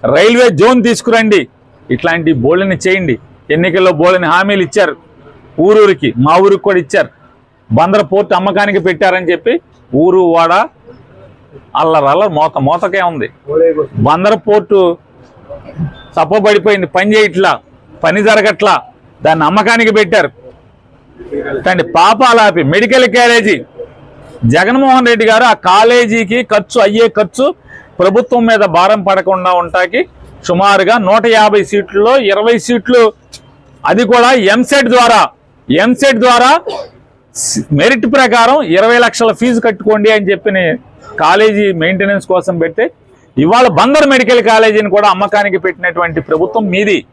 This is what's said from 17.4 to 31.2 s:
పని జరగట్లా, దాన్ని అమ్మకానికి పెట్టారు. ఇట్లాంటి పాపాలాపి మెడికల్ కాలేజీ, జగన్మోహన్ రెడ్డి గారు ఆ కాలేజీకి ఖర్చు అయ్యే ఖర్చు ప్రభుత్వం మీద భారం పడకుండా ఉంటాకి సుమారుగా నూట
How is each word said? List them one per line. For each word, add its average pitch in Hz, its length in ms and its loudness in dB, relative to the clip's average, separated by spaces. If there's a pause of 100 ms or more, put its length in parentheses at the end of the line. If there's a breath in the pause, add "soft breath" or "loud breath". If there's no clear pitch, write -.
పని 165 160 0 (100)
జరగట్లా, 208 460 0 (500)
దాన్ని 160 240 0
అమ్మకానికి 220 500 0
పెట్టారు. 175 320 0 (1300)
ఇట్లాంటి 180 260 -2 (140)
పాపాలాపి 214 680 2 (120)
మెడికల్ 247 420 2
కాలేజీ, 220 400 2 (1000)
జగన్మోహన్ 254 560 2
రెడ్డి 226 220 0
గారు 233 180 2
ఆ 208 60 0 (140)
కాలేజీకి 226 680 2 (140)
ఖర్చు 214 340 -2
అయ్యే 226 200 2 (120)
ఖర్చు 214 260 -2 (540 loud breath)
ప్రభుత్వం 220 500 0
మీద 220 140 2 (120)
భారం 196 320 2
పడకుండా 185 520 -2
ఉంటాకి 180 400 -4 (480)
సుమారుగా 196 480 2 (120)
నూట 220 180 2 (100)